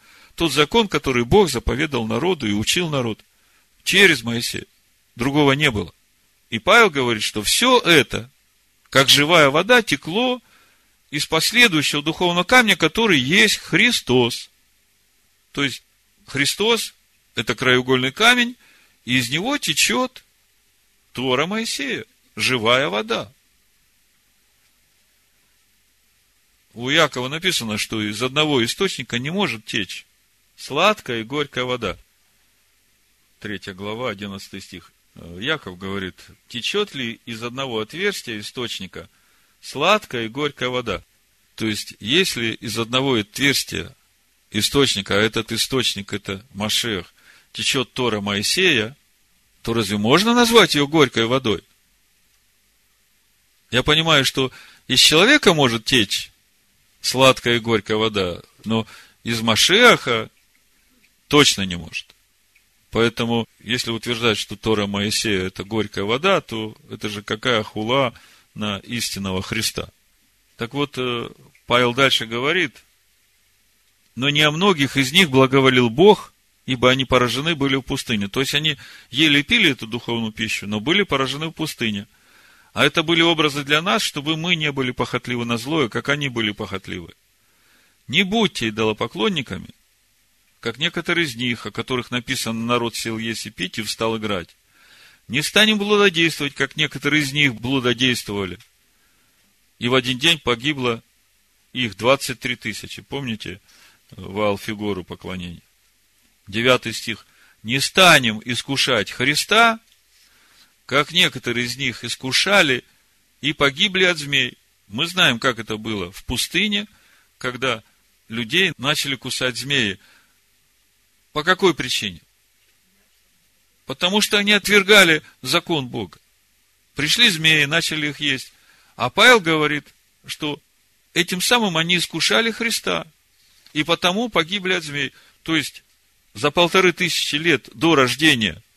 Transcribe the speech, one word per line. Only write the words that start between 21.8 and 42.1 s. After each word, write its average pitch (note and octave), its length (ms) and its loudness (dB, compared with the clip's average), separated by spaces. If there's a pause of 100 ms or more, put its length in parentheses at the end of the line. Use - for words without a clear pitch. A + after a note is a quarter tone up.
живая B2 520 2
вода. G#3+ 440 -4 (3500)
У A#2+ 160 -8
Якова C#3+ 380 0
написано, C3+ 520 -4
что A2 220 -4
из G#2+ 220 -4
одного C#3 420 0
источника A#2+ 540 -4
не C3 120 -6
может D#3+ 340 -4
течь - 420 -8 (500)
сладкая C#3 640 -2
и - 20 -10
горькая C3 400 -6
вода. A#2+ 340 -4 (1400)
Третья G2 340 -12
глава, G#2+ 360 -8
одиннадцатый G2 500 -12
стих. - 320 -20 (240)
Э, E2+ 240 -18
Яков A#2 380 -8
говорит: F#2+ 380 -8 (320)
"Течет G3+ 440 -6
ли A#2+ 320 -10
из A2+ 200 -12
одного B2 340 -6
отверстия C3+ 640 -8
источника G2 680 -12 (520)
сладкая D3 640 -2
и A2 40 -6
горькая C3+ 420 -6
вода?" A#2+ 340 -4 (500)
То A2 140 -4
есть, - 320 -6
если A#2 540 -2